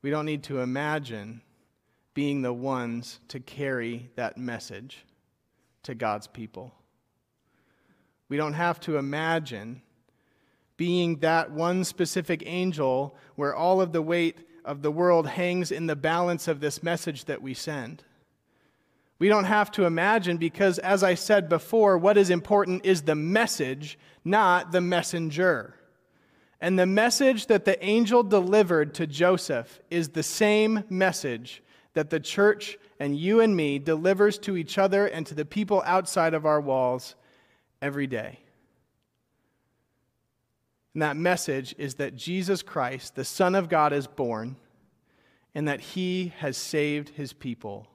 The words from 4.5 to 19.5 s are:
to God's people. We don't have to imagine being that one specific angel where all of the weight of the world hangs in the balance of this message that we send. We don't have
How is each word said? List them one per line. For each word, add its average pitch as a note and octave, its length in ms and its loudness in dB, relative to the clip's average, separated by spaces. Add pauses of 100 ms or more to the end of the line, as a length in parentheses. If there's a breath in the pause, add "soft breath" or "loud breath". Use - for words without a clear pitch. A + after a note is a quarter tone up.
to B2+ 140 -12
God's G#2+ 320 -4
people. A2+ 460 -16 (1500)
We C#3+ 80 -6
don't D3+ 180 -2
have E3+ 260 -2
to D3+ 180 -2
imagine C#3 840 -4 (960)
being F3 400 0
that D#3+ 340 2
one E3+ 320 0
specific E3+ 640 -4
angel D3 680 -2 (180 loud breath)
where C#3+ 200 -2
all F#3 260 2
of F3 120 0
the E3 80 0
weight E3 380 0 (260 loud breath)
of C#3+ 180 -8
the D3+ 100 0
world E3+ 340 4
hangs F3+ 460 -2
in E3 140 -4
the D#3 100 -2
balance E3+ 500 -2
of D3+ 140 -2
this D3 240 -6
message E3+ 400 -4
that - 180 -8
we C3 100 -8
send. C#3+ 520 -10 (1120)
We F3+ 100 4
don't G#3 160 4
have G#3 280 2